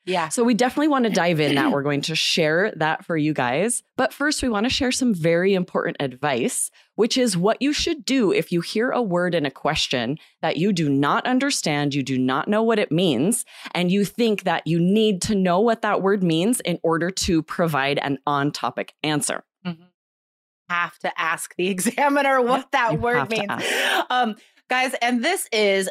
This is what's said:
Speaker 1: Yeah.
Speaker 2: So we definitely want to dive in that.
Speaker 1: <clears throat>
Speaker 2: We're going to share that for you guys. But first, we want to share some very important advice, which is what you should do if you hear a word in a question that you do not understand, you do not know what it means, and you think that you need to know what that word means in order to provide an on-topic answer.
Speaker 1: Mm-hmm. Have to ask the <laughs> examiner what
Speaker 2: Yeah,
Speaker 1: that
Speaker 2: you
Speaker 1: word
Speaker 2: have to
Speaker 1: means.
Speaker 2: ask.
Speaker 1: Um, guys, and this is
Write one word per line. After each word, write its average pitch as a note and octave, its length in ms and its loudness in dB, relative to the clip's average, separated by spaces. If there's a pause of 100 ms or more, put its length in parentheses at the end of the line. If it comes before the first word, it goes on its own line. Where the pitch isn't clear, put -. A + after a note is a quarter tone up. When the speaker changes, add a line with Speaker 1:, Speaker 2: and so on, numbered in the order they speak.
Speaker 1:
Yeah. F3 240 -2
Speaker 2:
So A#3+ 160 -2
we B3 80 4
definitely B3+ 340 2
want C4+ 180 2
to A3 60 2
dive E3+ 300 2
in C#3+ 140 2
that. C3+ 160 2
Speaker 1:
<clears throat> - 20 0
Speaker 2:
We're C#3 100 -2
going C#3+ 200 0
to D#3+ 120 -4
share E3+ 600 0
that D#3 260 -2
for E3 140 -4
you D3+ 160 0
guys. C#3+ 500 -2 (140)
But B3 160 0
first, D4 280 -2
we C4+ 60 -2
want A3 180 0
to C4 40 0
share B3 240 0
some B3 200 0
very E3+ 400 2
important F3+ 460 -2
advice, C#3 720 -2 (240)
which A3+ 220 2
is A#3+ 180 2
what F#3+ 260 0
you C#4+ 120 0
should D#4+ 320 -4
do A#3+ 260 2
if - 180 0
you E3+ 120 -2
hear A3+ 300 -2
a B3 100 -2
word F3 340 -2
in D3 100 0
a C3+ 60 -2
question C#3+ 680 -2 (220)
that D#3+ 140 -2
you F#3 160 0
do E3 160 0
not C#3+ 380 2
understand, F3 680 0
you C#3+ 80 -2
do C3 160 -2
not C3 300 0
know G#3+ 160 2
what A3+ 160 2
it - 140 -2
means, E3+ 500 2 (320)
and F3+ 160 0
you G3 140 2
think A3 380 -2
that E3+ 220 -2
you E3 140 2
need G3 440 2
to G#3+ 120 0
know F#3 240 2
what A3+ 220 2
that G#3 200 0
word G3 220 2
means F3 380 2
in E3+ 220 -2
order E3 280 2
to E3 320 0
provide C#3+ 560 0
an C#3 260 -4
on-topic C#3 680 -2 (100)
answer. D3 400 -2 (220)
Speaker 1:
Mm-hmm. E3+ 180 -8 (840)
Have F3 300 -4
to F3+ 200 -6
ask E3 380 -4
the F3+ 100 0
<laughs> - 20 0
examiner C4+ 720 2
what B3+ 320 0
Speaker 2:
Yeah, B3 140 2
Speaker 1:
that - 60 0
Speaker 2:
you - 60 0
Speaker 1:
word A#3+ 180 0
Speaker 2:
have A3 120 -2
to A3+ 80 -2
Speaker 1:
means. G3+ 120 -4
Speaker 2:
ask. - 600 -2
Speaker 1:
Um, A#3+ 240 0 (340)
guys, B3+ 320 0
and A#3+ 220 0
this F4+ 300 -2
is G3 380 2